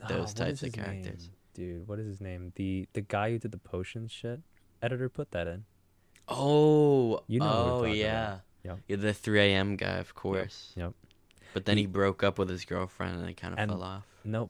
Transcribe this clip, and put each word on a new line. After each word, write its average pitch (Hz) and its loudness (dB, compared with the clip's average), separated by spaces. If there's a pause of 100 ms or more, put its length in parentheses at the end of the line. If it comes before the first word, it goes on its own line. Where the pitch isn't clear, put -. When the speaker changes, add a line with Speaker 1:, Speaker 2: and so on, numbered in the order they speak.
Speaker 1:
oh, 113 -8
Speaker 2:
those 90 -4
Speaker 1:
what - -12
Speaker 2:
types - -4
Speaker 1:
is - -
Speaker 2:
of - -8
Speaker 1:
his - -12
Speaker 2:
characters. 92 -8
Speaker 1:
name? 92 -18 (220)
Dude, 90 -10
what 104 -8
is 110 -6
his 98 -10
name? 90 -8
The, 95 -2
the 120 -4
guy 104 -2
who 117 -2
did 110 -8
the - -12
potions 110 -8
shit? 123 -10 (400)
Editor 127 -2
put - -8
that 87 -4
in. 92 -8 (640)
Speaker 2:
Oh, 147 6
Speaker 1:
You 117 2
know 107 4
who 113 4
we're 123 4
Speaker 2:
oh, 123 2
Speaker 1:
talking 107 2
Speaker 2:
yeah. 110 0
Speaker 1:
about. 95 -8 (220)
Yep. 90 -10
Speaker 2:
Yeah, 101 0
the 104 2
three 104 4
A 101 8
M 98 2
guy, 95 -2
of 92 -8
Speaker 1:
Yep, - -20
Speaker 2:
course. 95 -4
Speaker 1:
yep. 87 -6 (600)
Speaker 2:
But 95 -2
then 104 4
he 104 4
Speaker 1:
He 98 0
Speaker 2:
broke 98 2
up 98 2
with 92 2
his 90 -6
girlfriend 92 -4
and 87 -6
it 87 -12
kinda 90 -8
Speaker 1:
And 107 0
Speaker 2:
fell 90 -4
off. 95 -10 (200)
Speaker 1:
no, 110 -4